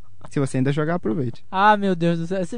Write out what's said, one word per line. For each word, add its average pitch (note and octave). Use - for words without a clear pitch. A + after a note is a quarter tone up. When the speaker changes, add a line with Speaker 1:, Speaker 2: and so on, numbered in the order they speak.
Speaker 1:
<laughs> -
se -
você C3+
ainda C3
jogar, D#3
aproveite. E3+
Speaker 2:
Ah, G3+
meu G3
Deus E3+
do E3
céu. F#3+